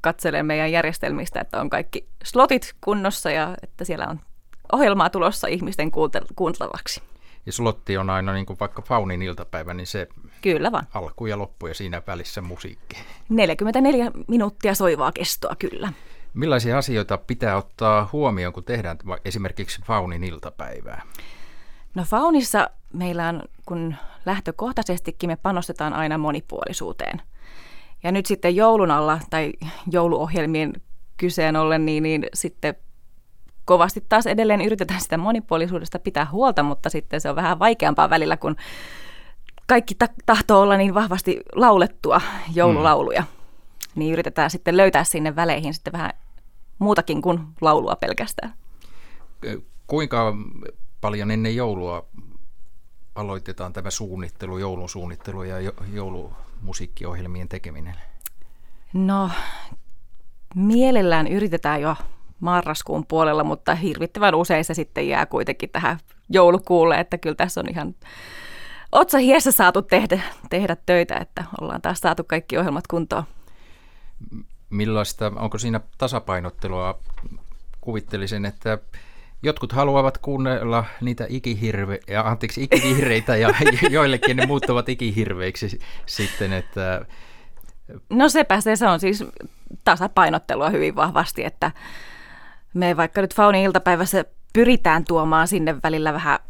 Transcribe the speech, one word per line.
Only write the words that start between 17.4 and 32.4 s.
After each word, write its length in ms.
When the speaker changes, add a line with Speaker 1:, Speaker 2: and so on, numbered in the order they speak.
Speaker 2:
ottaa 560
huomioon, 400
kun 120
tehdään 320
va-, 180
esimerkiksi 600
Faunin 400
iltapäivää? 800
Speaker 1:
No, 100
Faunissa 680
meillä 360
on, 140
kun 280
lähtökohtaisestikin 1040
me 60
panostetaan 560
aina 260
monipuolisuuteen. 1040
Ja 100
nyt 140
sitten 300
joulun 340
alla 300
tai 220
jouluohjelmien 800
kyseen 400
ollen, 300
niin, 160
niin 320
sitten 400